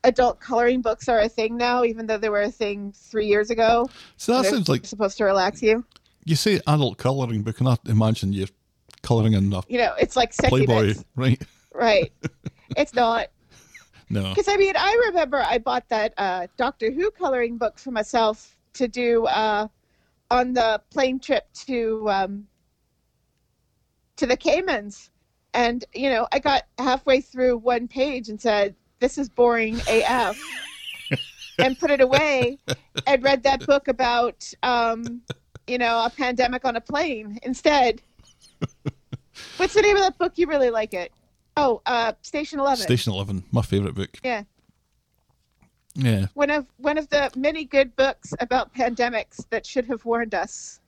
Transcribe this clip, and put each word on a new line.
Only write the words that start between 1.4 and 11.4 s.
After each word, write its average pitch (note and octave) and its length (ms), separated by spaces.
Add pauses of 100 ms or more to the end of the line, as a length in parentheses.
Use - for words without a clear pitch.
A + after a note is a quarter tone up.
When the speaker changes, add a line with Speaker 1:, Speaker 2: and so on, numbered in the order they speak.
Speaker 1:
now, A#3+ 280
even A3+ 240
though A3 100
they G#3+ 120
were G#3 120
a G#3 100
thing G3+ 420
three G#3+ 340
years G#3 240
ago. A#3 360 (300)
Speaker 2:
So - 160
that B3+ 80
Speaker 1:
They're G3 100
Speaker 2:
sounds G#3+ 160
like C#3 180
Speaker 1:
supposed G3+ 340
to G#3+ 60
relax G3 360
you. A3 240 (400)
Speaker 2:
You D#3 100
say G3+ 320
adult D3 300
colouring B2 460
book, A2 160
and B2+ 100
I A#2+ 160
imagine A2 480
you're F#2+ 140 (560)
colouring A2 300
in G2 200
a F#2 160
Speaker 1:
You B3 80
know, A3 220
it's - 160
like A#3+ 180
Seki - 160
Speaker 2:
Playboy, A#2+ 380
Speaker 1:
bits. G#2+ 180 (100)
Speaker 2:
right? C3 260 (320)